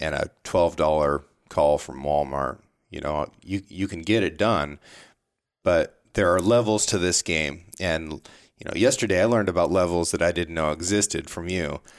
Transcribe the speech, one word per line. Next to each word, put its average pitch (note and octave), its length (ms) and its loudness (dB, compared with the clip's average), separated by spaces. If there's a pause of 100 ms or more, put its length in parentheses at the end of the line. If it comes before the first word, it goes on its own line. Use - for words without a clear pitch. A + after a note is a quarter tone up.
and D2+ 140 -4
a C#2 160 -4 (140)
twelve E2+ 320 2
dollar D2+ 480 2 (240)
call D2 300 2
from C2+ 260 -10
Walmart. C#2 540 -2 (320)
You - 100 -10
know, D2 300 -4 (120)
you, F#2+ 260 -6
you F#2+ 180 -6
can F2+ 140 -8
get F#2+ 220 0
it E2+ 160 -4
done, D2+ 400 0 (840)
but - 380 0 (140)
there F2+ 200 4
are D#2+ 60 4
levels G#2+ 460 2
to G#2 120 0
this F2 240 2
game. D#2 420 -2 (140)
And, D#2+ 340 -2
you - 520 -18
know, - 100 -8
yesterday G#2+ 460 2
I G#2 60 6
learned A2 220 2
about E2+ 220 2
levels F2 420 2
that - 100 0
I E2+ 100 2
didn't E2 220 -4
know D#2 180 0
existed F2 560 -2
from E2+ 200 -10
you. D#2+ 320 -4 (180)